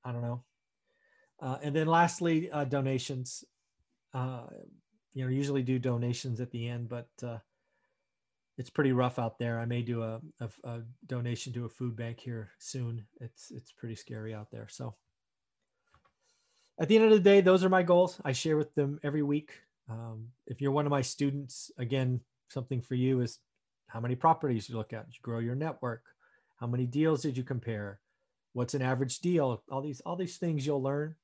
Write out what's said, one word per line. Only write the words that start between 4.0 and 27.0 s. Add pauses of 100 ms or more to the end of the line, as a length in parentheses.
Uh, (640)
you
know,
usually
do
donations
at
the
end,
but, (120)
uh, (1200)
it's
pretty
rough
out
there.
I
may
do
a, (200)
a, (140)
a (240)
donation
to
a
food
bank
here
soon. (160)
It's,
it's
pretty
scary
out
there.
So (1800)
at
the
end
of
the
day,
those
are
my
goals.
I
share
with
them
every
week. (360)
Um, (180)
if
you're
one
of
my
students,
again, (300)
something
for
you
is (500)
how
many
properties
you
look
at.
Did
you
grow
your
network? (520)
How
many
deals